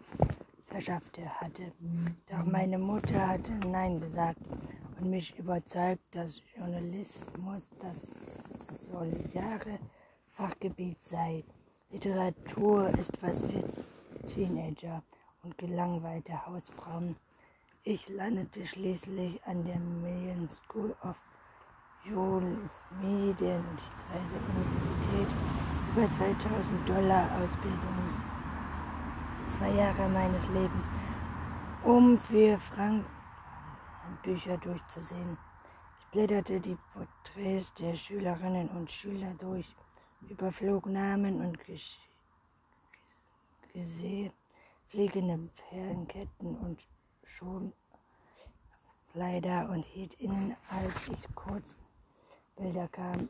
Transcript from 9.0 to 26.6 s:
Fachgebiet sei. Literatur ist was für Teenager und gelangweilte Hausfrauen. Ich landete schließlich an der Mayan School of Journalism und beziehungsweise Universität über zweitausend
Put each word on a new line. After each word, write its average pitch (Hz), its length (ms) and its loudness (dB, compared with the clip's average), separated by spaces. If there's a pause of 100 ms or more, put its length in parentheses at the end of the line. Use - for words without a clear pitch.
Fachgebiet 185 680 -6
sei. 165 420 -2 (480)
Literatur 196 1080 4
ist - 240 -2
was - 200 0
für - 220 0 (640)
Teenager 165 800 -2 (400)
und 170 140 -14
gelangweilte 175 880 -2
Hausfrauen. 170 720 -6 (680)
Ich 214 260 -2
landete 196 560 -4
schließlich 185 800 -4
an 175 200 -2
der 175 140 -2
Mayan 175 680 -4
School - 540 -6
of 180 140 -6 (880)
Journalism 190 920 -2
und 196 340 2
beziehungsweise 180 1080 -2 (120)
Universität - 800 2 (680)
über 220 140 6
zweitausend 196 800 2